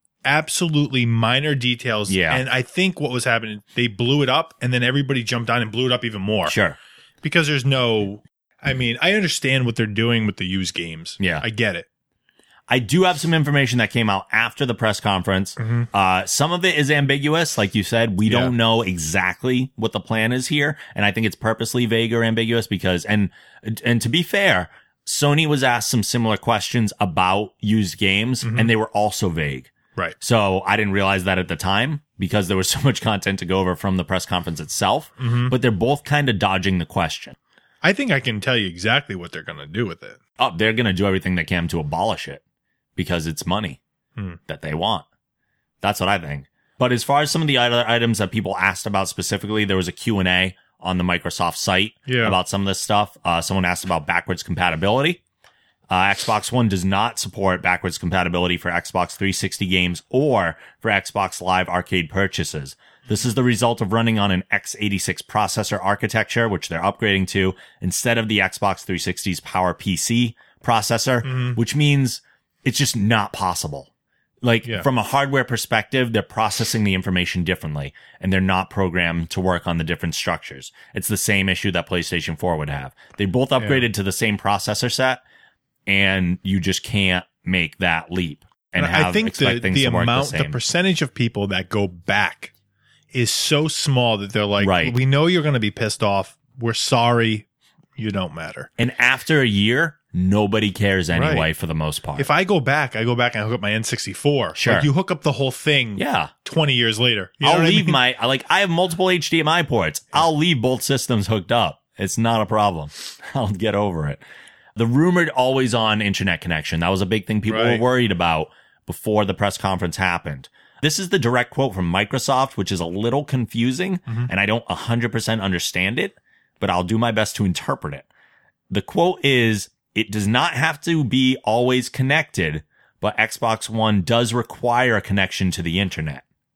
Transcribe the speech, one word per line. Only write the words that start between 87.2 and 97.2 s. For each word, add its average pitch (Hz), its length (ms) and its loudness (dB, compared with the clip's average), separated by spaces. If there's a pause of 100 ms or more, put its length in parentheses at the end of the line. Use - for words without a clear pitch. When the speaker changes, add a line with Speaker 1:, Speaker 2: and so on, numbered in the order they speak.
Speaker 2:
make 87 340 -2
that 82 340 -2
leap 87 320 -4 (280)
and 85 140 0
Speaker 1:
And 85 80 0
I 95 100 4
Speaker 2:
have, - 80 2
Speaker 1:
think 220 160 2
Speaker 2:
expect 123 280 0
Speaker 1:
the, 120 40 -6
Speaker 2:
things 95 160 0
Speaker 1:
the 135 80 4
Speaker 2:
to 123 60 2
work 90 100 2
the - 40 4
Speaker 1:
amount, 127 260 2
the 147 80 -2
Speaker 2:
same. 147 140 -2
Speaker 1:
percentage 175 500 0
of 135 100 -4
people 107 360 -2
that 92 200 -2
go 101 200 0
back 90 640 -2 (600)
is 120 200 0
so 156 340 0
small 123 520 0
that 101 140 -8
they're 107 120 2
like, 101 240 2
Speaker 2:
Right. 87 260 2
Speaker 1:
"We 127 120 2
know 143 200 4
you're 175 160 2
gonna 143 160 2
be 104 140 -2
pissed 110 320 -4
off. 98 340 -2 (180)
We're 117 180 -4
sorry. 117 760 0 (480)